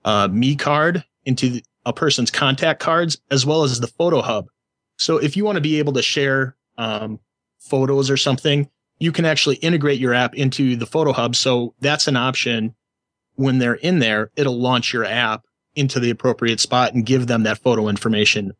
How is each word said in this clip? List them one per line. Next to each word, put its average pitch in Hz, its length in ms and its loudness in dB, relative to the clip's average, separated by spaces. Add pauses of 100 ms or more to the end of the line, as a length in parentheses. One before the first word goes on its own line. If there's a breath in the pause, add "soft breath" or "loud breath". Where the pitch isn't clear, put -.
uh, 101 260 2
Me 123 240 2
card, 151 500 0 (200)
into 131 260 0
the, 120 140 -8 (220)
a 120 60 -2
person's 131 380 0
contact 147 500 0
cards, 165 400 -2 (100)
as 131 160 2
well 156 180 2
as 123 160 -2
the 120 60 -2
Photo 170 340 0
Hub. 107 260 -4 (520)
So 160 180 0
if 147 200 -2
you 208 80 0
wanna 202 160 0
be 151 180 0
able 147 160 0
to 123 80 0
share, 135 540 -2 (220)
um, 110 400 -6 (400)
photos 135 520 0
or 135 60 2
something, 143 540 0 (280)
you 165 140 -2
can 170 120 0
actually 147 320 0
integrate 147 420 0
your 123 160 0
app 123 200 0
into 131 420 0
the 117 100 -6
Photo 151 260 0
Hub. 120 240 -2
So 120 440 0
that's 147 260 0
an 139 100 0
option. 120 580 -2 (640)
When 135 220 2
they're 120 160 2
in 175 240 0
there, 110 380 2
it'll 127 240 0
launch 123 320 0
your 117 140 0
app 110 400 -2 (280)
into 135 260 0
the 120 100 2
appropriate 117 500 -2
spot 123 320 2
and 113 140 0
give 127 200 2
them 117 180 0
that 110 140 0
photo 113 300 0
information, 104 720 0